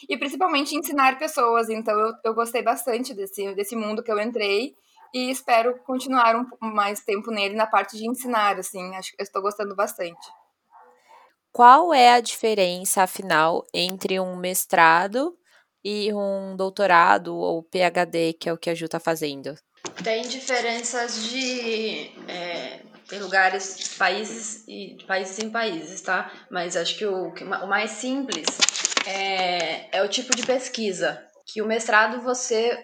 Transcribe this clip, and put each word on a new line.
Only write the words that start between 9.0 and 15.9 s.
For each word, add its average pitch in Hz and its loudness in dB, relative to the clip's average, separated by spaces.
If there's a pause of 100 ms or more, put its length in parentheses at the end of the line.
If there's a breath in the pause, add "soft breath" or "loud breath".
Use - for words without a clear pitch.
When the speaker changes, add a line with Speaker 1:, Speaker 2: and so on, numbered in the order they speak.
Speaker 1:
que - -12
eu - -6
estou 196 -6
gostando 202 -4
bastante. 190 -4 (1300 soft breath)
Speaker 2:
Qual 285 10
é 240 10
a 247 6
diferença, 196 0
afinal, 175 2
entre 190 -2
um 185 -4
mestrado 185 4 (460)
e 208 -4